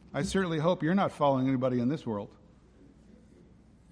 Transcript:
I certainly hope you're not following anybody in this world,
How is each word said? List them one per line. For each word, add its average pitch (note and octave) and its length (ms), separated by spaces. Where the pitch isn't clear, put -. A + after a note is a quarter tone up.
I C#3 120
certainly F3+ 340
hope E3+ 240
you're D#3+ 140
not F3+ 160
following C3+ 360
anybody B2+ 320
in A#2+ 100
this C3+ 180
world, G#2+ 220